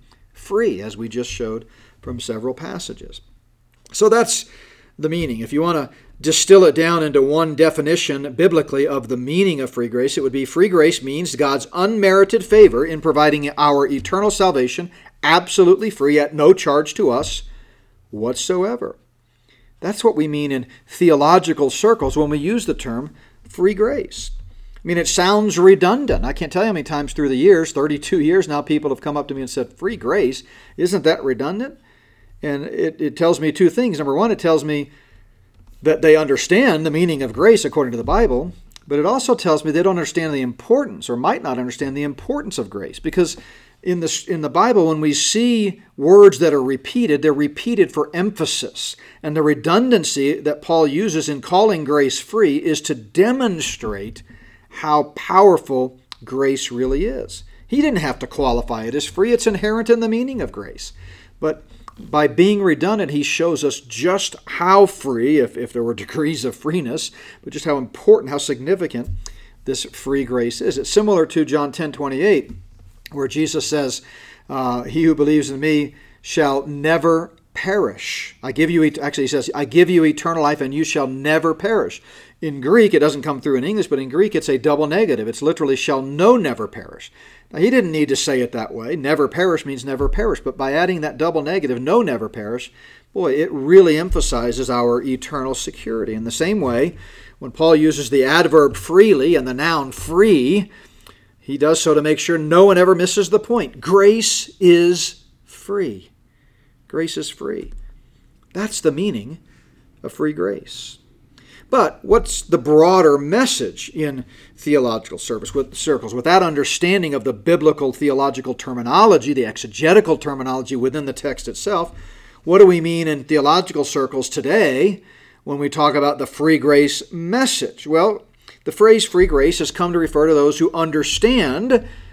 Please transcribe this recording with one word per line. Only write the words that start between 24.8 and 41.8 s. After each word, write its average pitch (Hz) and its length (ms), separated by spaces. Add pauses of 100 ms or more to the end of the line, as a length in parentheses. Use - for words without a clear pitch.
mean, 170 140
it 165 100
sounds 196 500
redundant. 190 680
I 131 80
can't 156 200
tell 185 100
you 226 60
how 220 40
many 156 120
times 147 280
through 147 160
the 131 80
years, 165 360
thirty-two 147 480
years 170 260
now, 147 160
people 151 280
have 131 100
come 147 160
up 143 120
to 139 60
me 135 60
and 127 100
said, - 220
"Free 208 240
grace, 135 480 (320)
isn't 175 260
that 160 220
redundant?" 156 540 (640)
And 143 220
it, - 360
it 147 160
tells 170 240
me 156 120
two 170 180
things. 233 280
Number 139 160
one, 208 160
it - 80
tells 160 260
me 147 260 (880)
that 151 220
they 156 140
understand 160 680
the 156 40
meaning 156 320
of 120 100
grace 190 320
according 135 280
to 120 60
the 113 60
Bible, 175 480 (340)
but 143 120
it 151 80
also 254 280
tells 151 300
me 156 60
they 160 120
don't 185 160
understand 160 340
the 139 80
importance, 127 680
or 120 60
might 156 260
not 127 160
understand 135 380